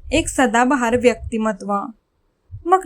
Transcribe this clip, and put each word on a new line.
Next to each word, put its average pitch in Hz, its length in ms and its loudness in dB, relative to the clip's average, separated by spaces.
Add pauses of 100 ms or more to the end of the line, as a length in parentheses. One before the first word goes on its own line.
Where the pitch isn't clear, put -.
(120)
एक 320 160 0
सदाबहार 247 680 2
व्यक्तिमत्व. 220 800 -2 (920)
मग 381 180 4